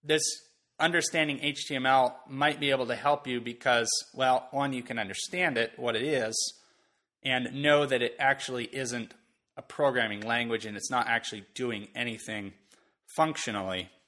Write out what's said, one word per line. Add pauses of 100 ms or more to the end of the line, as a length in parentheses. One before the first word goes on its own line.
this (560)
understanding
H
T
M
L
might
be
able
to
help
you
because, (260)
well,
one,
you
can
understand
it,
what
it
is, (880)
and
know
that
it
actually
isn't (420)
a
programming
language
and
it's
not
actually (100)
doing
anything (640)
functionally (200)